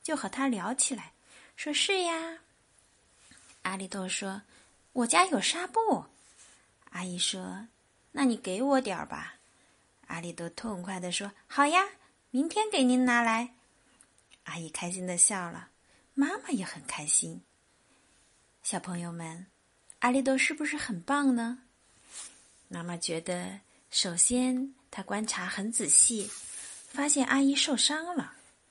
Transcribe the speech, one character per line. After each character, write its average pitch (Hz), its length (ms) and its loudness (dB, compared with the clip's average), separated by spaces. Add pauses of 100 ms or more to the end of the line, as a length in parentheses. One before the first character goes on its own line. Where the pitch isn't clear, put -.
就 - 140 -2
和 202 120 -4
他 269 180 -2
聊 214 260 0
起 262 220 0
来， - 180 -10 (440)
说 - 180 -6
：“是 381 280 2
呀。” 330 360 -4 (1200)
阿 190 140 -6
力 190 120 -10
豆 185 200 -6
说 196 340 -6 (500)
：“我 240 140 0
家 339 200 6
有 294 140 0
纱 349 260 -2
布。” 403 380 2 (840)
阿 175 120 -8
姨 180 160 -6
说 185 480 -4 (460)
：“那 285 120 2
你 240 120 4
给 190 260 -4
我 269 180 4
点 202 160 -2
儿 156 80 -6
吧。” 151 300 -10 (720)
阿 170 140 -8
力 170 120 -8
豆 170 180 -8
痛 202 300 -8
快 185 200 -6
地 180 100 -4
说 202 220 -4 (140)
：“好 277 200 4
呀， 370 220 4 (420)
明 277 180 0
天 427 220 0
给 320 140 4
您 254 200 6
拿 240 160 6
来。” 233 340 0 (920)
阿 - 120 -10
姨 165 140 -8
开 175 200 -6
心 180 160 -4
地 180 100 -4
笑 175 360 4
了， 170 160 -14 (460)
妈 302 240 2
妈 - 100 -12
也 208 160 0
很 - 220 -10
开 151 200 -8
心。 165 360 0 (1200)
小 180 160 -4
朋 180 180 -8
友 170 140 -6
们， 170 340 -10 (540)
阿 247 100 4
力 269 100 4
豆 262 160 4
是 262 160 2
不 302 120 -4
是 294 120 -2
很 196 260 -6
棒 277 340 4
呢？ 233 260 -4 (1040)
妈 175 160 -8
妈 175 140 -6
觉 165 240 -4
得， 180 400 -6 (300)
首 175 260 0
先 254 580 2 (160)
她 - 140 -8
观 208 200 -2
察 185 220 -4
很 196 240 -4
仔 202 180 0
细， 208 400 4 (600)
发 285 200 -2
现 294 180 4
阿 269 140 4
姨 277 140 6
受 277 220 2
伤 320 400 0
了。 - 180 -4 (360)